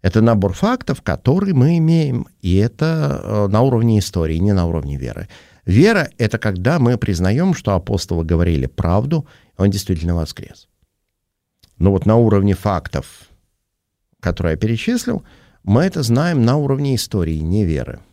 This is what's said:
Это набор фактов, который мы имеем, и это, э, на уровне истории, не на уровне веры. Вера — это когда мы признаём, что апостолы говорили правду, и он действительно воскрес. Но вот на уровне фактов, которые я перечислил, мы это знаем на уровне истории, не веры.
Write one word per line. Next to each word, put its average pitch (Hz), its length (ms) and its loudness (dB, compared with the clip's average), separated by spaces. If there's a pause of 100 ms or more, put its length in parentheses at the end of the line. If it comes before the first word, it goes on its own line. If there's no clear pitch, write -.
Это 95 180 2
набор 107 320 2
фактов, 220 480 -2
который 185 520 -2
мы 156 260 4
имеем, 160 480 0 (160)
и 90 140 0
это, 151 680 -2
э, 104 240 -2
на 101 140 0
уровне 117 400 2
истории, 80 380 -2
не 101 140 2
на 90 140 2
уровне 71 300 -4
веры. 64 320 -10 (360)
Вера — 165 440 4 (100)
это 113 200 -2
когда 110 420 -2
мы 120 180 2
признаём, 107 560 0
что - 200 -2
апостолы 92 500 -2
говорили 80 420 0
правду, 117 640 -2 (280)
и 92 60 -2
он 101 80 4
действительно 87 460 -4
воскрес. - 520 -8 (1120)
Но 95 140 4
вот 95 140 0
на 110 100 4
уровне 101 380 4
фактов, 85 520 -4 (1120)
которые 87 320 -2
я 78 60 -2
перечислил, 220 680 -4 (380)
мы 117 220 2
это 190 180 -2
знаем 131 420 2
на 123 120 2
уровне 139 400 -2
истории, 82 420 -2
не 90 260 0
веры. 73 360 -4 (120)